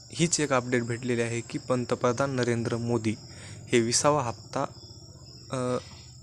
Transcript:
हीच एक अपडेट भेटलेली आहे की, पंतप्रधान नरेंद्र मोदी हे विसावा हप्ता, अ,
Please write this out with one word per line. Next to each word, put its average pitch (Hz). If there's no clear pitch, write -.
हीच 165
एक 143
अपडेट 123
भेटलेली 120
आहे 117
की, -
पंतप्रधान 127
नरेंद्र 120
मोदी 117
हे 123
विसावा 131
हप्ता, 120
अ, 127